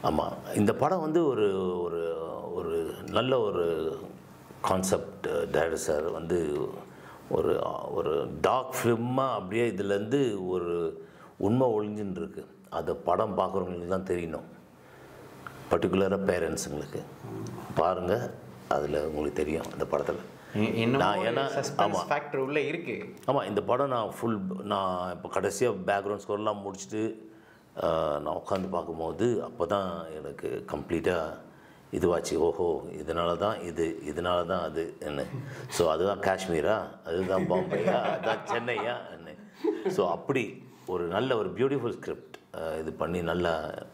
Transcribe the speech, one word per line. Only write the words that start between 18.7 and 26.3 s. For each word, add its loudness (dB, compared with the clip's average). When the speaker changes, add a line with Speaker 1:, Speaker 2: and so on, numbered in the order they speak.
Speaker 1:
உங்களுக்கு 0
தெரியும் -2
அந்த -2
படத்துல. 0
Speaker 2:
எ-, 2
என்னமோ 2
Speaker 1:
நான் 4
Speaker 2:
ஒரு 0
Speaker 1:
ஏன்னா, 0
Speaker 2:
சஸ்பென்ஸ் -2
Speaker 1:
ஆமா. 2
Speaker 2:
factor -2
உள்ள 0
இருக்கு. -4
Speaker 1:
ஆமா, 2
இந்த 2
படம் 4
நான் 2
full, 2
நான் 2
இப்போ -2
கடைசியா 2
background 2
ஸ்கோர்லாம் 0